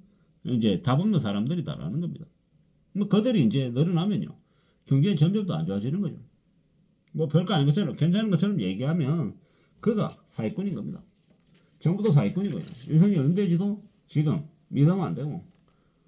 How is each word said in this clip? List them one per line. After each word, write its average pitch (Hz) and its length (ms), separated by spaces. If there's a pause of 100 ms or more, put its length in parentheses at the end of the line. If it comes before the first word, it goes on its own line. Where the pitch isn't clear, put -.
(440)
이제 110 380
다 127 140
먹는 190 220
사람들이다라는 107 800
겁니다. 170 260 (640)
뭐 202 160
그들이 214 360
이제 123 260
늘어나면요, 165 580 (580)
경제는 151 300
점점 190 300
더 - 80
안 80 120
좋아지는 107 340
거죠. 156 160 (960)
뭐 156 160
별거 185 260
아닌 143 120
것처럼, 147 280
괜찮은 202 360
것처럼 190 300
얘기하면 127 800 (420)
그가 208 300 (160)
사기꾼인 175 480
겁니다. - 280 (760)
정부도 202 340
사기꾼이고요. 139 500 (260)
윤석열, 165 380
윤대지도 196 580 (240)
지금 151 400 (200)
믿으면 175 340
안 131 120
되고, 147 300 (640)